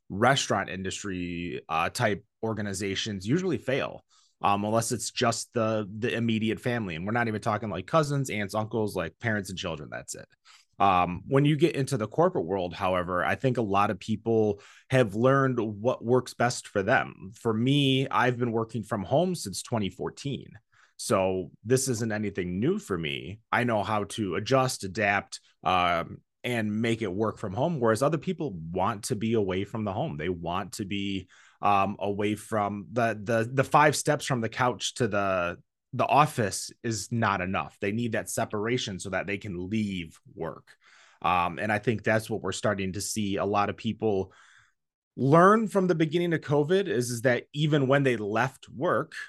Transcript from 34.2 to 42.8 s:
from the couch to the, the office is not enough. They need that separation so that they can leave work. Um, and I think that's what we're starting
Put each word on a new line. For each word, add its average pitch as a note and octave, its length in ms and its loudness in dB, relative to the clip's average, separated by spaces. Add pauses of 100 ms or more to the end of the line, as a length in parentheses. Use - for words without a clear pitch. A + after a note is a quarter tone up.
from B2 160 -2
the A2 80 -2
couch A#2 460 -2
to B2 140 0
the, F#2+ 500 0 (340)
the A#2+ 140 0
office B2 640 2 (120)
is A2+ 300 -4
not G2+ 300 2
enough. F2+ 380 -4
They G2+ 120 -2
need A#2 200 -2
that G2+ 180 -4
separation A2+ 680 -2
so F#2+ 120 -10
that F2+ 160 -4
they G2+ 100 -4
can F#2 320 -8
leave F#2+ 500 -4 (160)
work. - 320 -10 (540)
Um, F2 380 0
and G#2 120 -2
I G#2+ 80 2
think G#2+ 260 -2
that's A2 260 2
what G#2+ 100 -4
we're F#2 120 -4
starting G2 420 -2